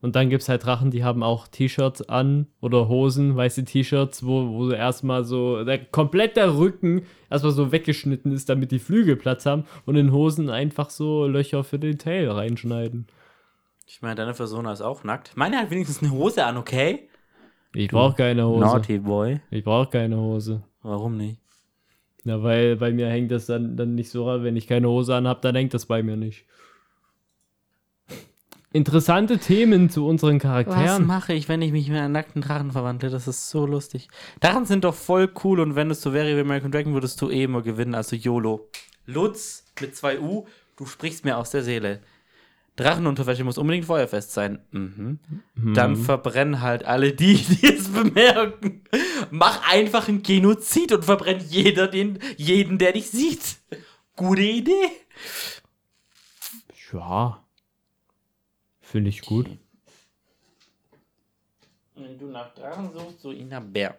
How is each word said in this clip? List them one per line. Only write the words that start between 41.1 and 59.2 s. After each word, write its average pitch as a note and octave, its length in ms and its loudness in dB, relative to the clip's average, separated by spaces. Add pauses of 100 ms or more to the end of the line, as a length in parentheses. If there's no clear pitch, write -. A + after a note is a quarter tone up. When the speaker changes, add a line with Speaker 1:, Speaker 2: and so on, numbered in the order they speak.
Speaker 2:
mir C3 140 0
aus A#2+ 140 -6
der C#3 120 -2
Seele. G#2 380 -4 (760)
Drachenunterwäsche C3+ 680 0
muss B2 120 -4
unbedingt E3 280 -2
feuerfest C3 480 -2
sein. G2+ 260 -4 (120)
Mhm. G2+ 480 -8 (360)
Speaker 1:
Mhm. A2+ 180 0
Speaker 2:
Dann B2 220 4
verbrenn C3 640 0
halt A#2+ 240 -2
alle C3+ 300 2
die, F3+ 220 6
<laughs> - 260 2
die C4+ 60 8
es C#4+ 200 2
bemerken. G#3 920 2 (500)
Mach D#3+ 400 2
einfach G#3+ 380 2
einen G3+ 120 0
Genozid G#3 680 2
und F3 140 2
verbrenn F#3+ 420 2
jeder F#3+ 400 4
den, F#3+ 320 -2 (160)
jeden, F3+ 420 2
der F3+ 140 4
dich G#3+ 180 -6
sieht. - 500 -4 (580)
Gute F#3 240 2
Idee. C4+ 480 2 (2000)
Speaker 1:
Ja. G2 500 -4 (1400)
Finde G#2 280 -2
ich - 120 -8